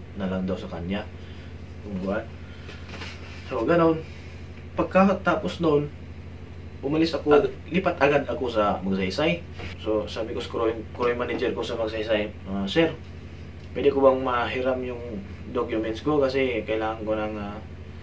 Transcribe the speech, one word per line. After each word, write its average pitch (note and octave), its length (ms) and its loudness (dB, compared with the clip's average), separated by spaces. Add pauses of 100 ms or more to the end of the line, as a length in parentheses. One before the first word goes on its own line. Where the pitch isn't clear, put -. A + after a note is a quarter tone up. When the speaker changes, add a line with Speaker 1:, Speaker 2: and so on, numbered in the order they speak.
(160)
Speaker 1:
na G2 160 -2
lang F#2 160 0
daw F#2+ 80 0
sa - 160 -8
kanya F2+ 320 -4 (800)
kung G3 160 -6
buwan. G3 240 -2 (1300)
So, A2+ 160 0
ganun. E3 320 6 (800)
Pagkatapos F3+ 800 4
noon, D3 320 4 (880)
umalis D#3+ 320 2
ako, D3 240 4
Speaker 2:
Ag- C#3 160 6 (160)
Speaker 1:
lipat E3 320 0
agad C#3 320 6
ako B2 160 -2
sa G#2 320 4
Magsaysay. F#2+ 640 2 (400)
So, G#2+ 240 0
sabi - 240 -4
ko - 80 -4
sa - 160 -6
crew, A2+ 160 2 (240)
crew A#2+ 240 2
manager A#2+ 320 0
ko - 160 -4
sa B2 80 -4
Magsaysay, G#2+ 560 0 (160)
"Ah, G2 160 -2
sir, D#3+ 320 4 (800)
pwede C#3 160 6
ko C3+ 80 2
bang C3 240 8
mahiram B2+ 560 0
yung B2 240 -6 (480)
documents A2+ 480 -2
ko C#3+ 240 4
kasi C3 400 2
kailangan A2 400 -2
ko G#2+ 160 -2
ng, G#2+ 160 -2
ah, G#2 240 -6 (440)